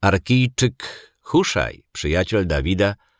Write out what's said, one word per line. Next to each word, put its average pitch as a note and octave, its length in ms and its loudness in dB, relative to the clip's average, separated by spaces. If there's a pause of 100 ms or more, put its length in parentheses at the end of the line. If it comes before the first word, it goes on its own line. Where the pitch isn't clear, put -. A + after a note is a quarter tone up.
Arkijczyk B2 1200 0
Huszaj, - 720 -2
przyjaciel F#2 540 -2
Dawida, F2+ 480 0 (260)